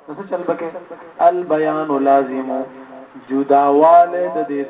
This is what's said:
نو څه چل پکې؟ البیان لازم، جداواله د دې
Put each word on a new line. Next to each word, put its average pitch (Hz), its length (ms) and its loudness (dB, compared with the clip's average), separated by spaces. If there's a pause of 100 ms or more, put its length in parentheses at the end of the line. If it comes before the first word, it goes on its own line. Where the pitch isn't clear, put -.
نو 147 60 -14
څه 170 160 -14
چل 180 180 -6
پکې؟ 170 200 -4 (500)
البیان 156 840 0
لازم، 131 460 0 (760)
جداواله 147 1040 4
د 156 40 -6 (100)
دې 143 220 -6